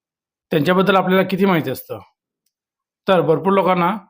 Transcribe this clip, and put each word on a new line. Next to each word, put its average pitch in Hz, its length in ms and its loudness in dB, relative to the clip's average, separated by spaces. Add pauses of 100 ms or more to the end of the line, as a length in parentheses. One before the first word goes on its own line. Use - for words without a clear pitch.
(520)
त्यांच्याबद्दल 180 440 2
आपल्याला 185 320 2
किती 190 160 -2
माहिती 160 260 0
असतं? 117 300 -12 (1080)
तर 185 120 2
भरपूर 156 320 0
लोकांना 180 380 0 (200)